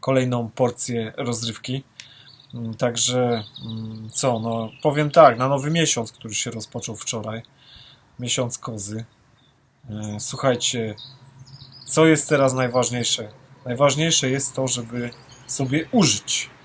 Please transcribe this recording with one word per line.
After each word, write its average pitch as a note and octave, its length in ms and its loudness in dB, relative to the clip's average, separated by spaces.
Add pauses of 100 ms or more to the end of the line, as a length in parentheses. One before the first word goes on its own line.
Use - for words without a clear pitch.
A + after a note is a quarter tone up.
kolejną B2 500 0
porcję A#2+ 640 -2
rozrywki. A#2+ 680 -6 (720)
Mm, A2+ 200 -8
także, A#2+ 720 0 (200)
mm, A2 460 -10
co, B2 300 0
no, A2+ 300 -4 (120)
powiem D3 280 2
tak, C#3 280 8
na B2+ 100 0
nowy C#3 220 0
miesiąc, D#3 420 0
który A2 220 -14
się - 160 -4
rozpoczął A2+ 460 -10
wczoraj, A2 460 -6 (760)
miesiąc B2 400 -2
kozy. A2 460 -6 (840)
E, G#2+ 300 -8
słuchajcie, A#2+ 720 -2 (920)
co D#3+ 200 6
jest D#3 220 6
teraz C3+ 260 4
najważniejsze? A#2+ 760 0 (360)
Najważniejsze C#3 680 2
jest C3+ 240 0
to, C3 140 -2
żeby A#2+ 420 -6 (360)
sobie C3+ 460 0
użyć - 580 2 (140)